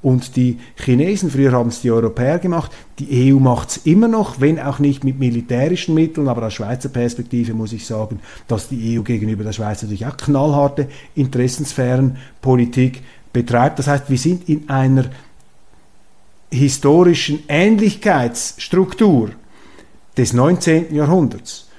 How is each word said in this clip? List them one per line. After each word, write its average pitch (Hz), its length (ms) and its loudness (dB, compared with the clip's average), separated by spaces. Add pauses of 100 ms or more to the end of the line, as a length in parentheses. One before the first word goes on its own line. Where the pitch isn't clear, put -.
und 131 340 0
die 123 220 0 (180)
Chinesen. 160 540 0
Früher 135 220 2
haben's 120 300 0
die 120 100 0
Europäer 117 480 0
gemacht. 170 320 -4 (260)
Die 135 300 0
E 135 40 6
U 139 80 6
macht's 123 440 2
immer 196 240 4
noch, 208 340 -2
wenn 151 180 2
auch 135 200 -6
nicht 143 240 0
mit 135 160 -2
militärischen 131 720 -2
Mitteln. 156 340 0
Aber 117 200 -2
aus 104 80 -8
Schweizer 117 340 -8
Perspektive 120 640 -4
muss 110 200 -6
ich 107 120 -12
sagen, 107 340 -8 (280)
dass 110 220 -4
die 117 260 -4
E 113 40 -2
U 104 40 -6
gegenüber 107 400 -4
der 107 100 -6
Schweiz 107 300 -6
natürlich 104 240 -8
auch - 100 -10
knallharte 143 680 0 (260)
Interessenssphärenpolitik 131 1900 0 (280)
betreibt. 120 460 0
Das 135 100 -2
heißt, 139 220 -2
wir 131 80 2
sind 175 320 -2
in 147 180 -2
einer 135 380 2 (1500)
historischen 147 960 2
Ähnlichkeitsstruktur 190 1800 0 (880)
des 120 160 0
neunzehnten 160 640 2
Jahrhunderts. 151 720 0 (120)